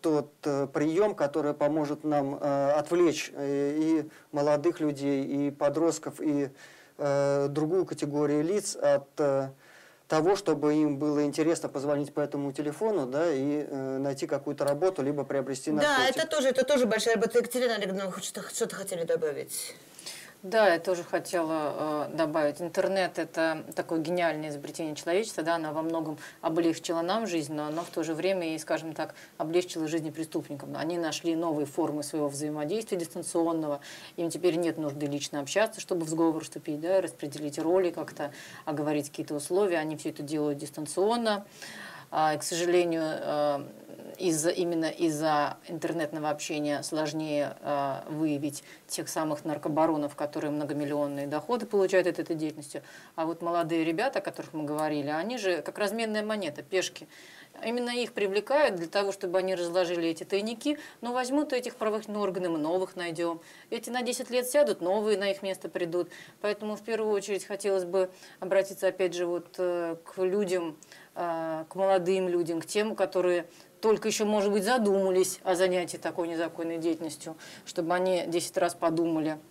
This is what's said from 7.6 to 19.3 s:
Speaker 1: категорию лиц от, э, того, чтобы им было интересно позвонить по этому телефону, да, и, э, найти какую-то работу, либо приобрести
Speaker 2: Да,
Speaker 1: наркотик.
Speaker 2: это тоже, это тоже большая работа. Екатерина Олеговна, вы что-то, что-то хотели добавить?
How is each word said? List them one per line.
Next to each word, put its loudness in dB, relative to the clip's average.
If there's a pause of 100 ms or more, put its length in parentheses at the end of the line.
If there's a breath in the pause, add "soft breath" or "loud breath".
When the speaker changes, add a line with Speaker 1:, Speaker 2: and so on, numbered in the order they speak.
Speaker 1:
категорию 0
лиц 0
от, 2 (100)
э, 2 (600 loud breath)
того, 6
чтобы 2
им 4
было 2
интересно 2
позвонить 0
по -2
этому -2
телефону, 0
да, 2
и, 0
э, -4
найти -2
какую-то -2
работу, 2
либо 0
приобрести -2
Speaker 2:
Да, 2
Speaker 1:
наркотик. 4
Speaker 2:
это 0
тоже, 2
это 4
тоже 4
большая 4
работа. 2
Екатерина 2
Олеговна, -2
вы -8
что-то, -8
что-то -2
хотели -4
добавить? -2 (680 loud breath)